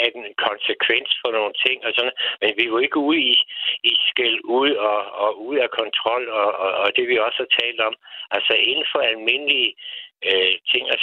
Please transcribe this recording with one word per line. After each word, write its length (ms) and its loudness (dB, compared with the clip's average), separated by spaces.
at 100 0
en 120 -12
konsekvens 640 0
for 160 -2
nogle 160 0
ting 120 0
og 80 -2
sådan, 200 0
men 160 4
vi 80 2
er 100 -2
jo 100 2
ikke 140 0
ude 120 2
i, 20 6
i 20 4
skæld 320 0
ud 120 4
og, 100 2
og 80 2
ude 180 0
af 40 -2
kontrol, 420 -2
og, 80 4
og, 80 2
og 120 4
det, 160 2
vi 140 4
også 180 -2
har 80 -8
talt 280 -2
om. 60 -6
Altså, 180 2
inden 220 -2
for 100 0
almindelige, 600 0
øh, 240 2
ting 220 0
og 100 0